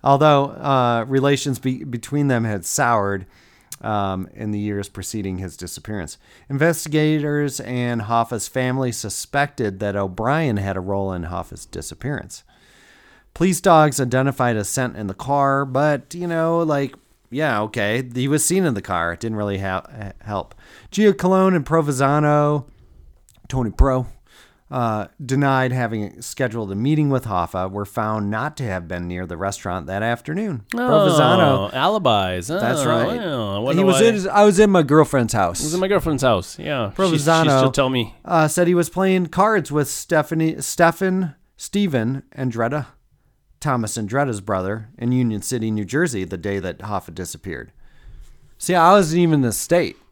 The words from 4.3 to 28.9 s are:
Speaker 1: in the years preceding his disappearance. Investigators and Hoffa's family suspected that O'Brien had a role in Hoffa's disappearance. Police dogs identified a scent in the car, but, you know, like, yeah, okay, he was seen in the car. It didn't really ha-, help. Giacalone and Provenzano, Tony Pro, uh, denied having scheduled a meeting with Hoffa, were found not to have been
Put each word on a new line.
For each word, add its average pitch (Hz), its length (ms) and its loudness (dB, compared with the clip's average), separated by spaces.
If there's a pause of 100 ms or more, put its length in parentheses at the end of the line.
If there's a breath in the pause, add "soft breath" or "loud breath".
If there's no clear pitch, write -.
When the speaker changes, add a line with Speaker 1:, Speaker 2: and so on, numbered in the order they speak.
Speaker 1:
in 107 160 -8
the 104 100 -4
years 101 300 -4
preceding 95 480 -8
his 90 180 -8
disappearance. 90 600 -10 (320 soft breath)
Investigators 151 1080 0
and 120 420 -4
Hoffa's 113 460 -2
family 127 440 -2
suspected 110 880 -4
that 101 160 -2
O'Brien 110 600 0
had 98 180 -2
a 92 60 -6
role 98 320 -4
in 87 120 -6
Hoffa's 87 420 -10
disappearance. - 760 -10 (920 soft breath)
Police 180 260 0
dogs 156 400 6
identified 127 560 0
a 104 80 -2
scent 127 320 -4
in 104 80 -6
the 95 80 -6
car, 139 500 0
but, 139 520 -2
you 175 120 -6
know, 165 300 0
like, 143 380 -2 (340)
yeah, 127 320 -2
okay, 107 540 -2
he 127 120 -2
was 143 160 2
seen 185 220 2
in 139 80 2
the 101 80 -4
car. 85 320 -2
It 85 60 -10
didn't 110 180 -4
really 101 220 -2
ha-, 98 600 -6
help. 101 340 -8 (360 loud breath)
Giacalone 190 640 4
and 143 100 0
Provenzano, 147 1000 2 (840)
Tony 123 220 -2
Pro, 131 380 2 (640 soft breath)
uh, 113 360 -2 (180)
denied 131 460 2
having 113 500 -4
scheduled 113 500 -4
a 98 40 -4
meeting 143 340 2
with 131 160 0
Hoffa, 92 460 -2
were 101 140 -6
found 107 460 -4
not 127 260 -6
to 139 60 -6
have 92 240 -6
been 87 200 -6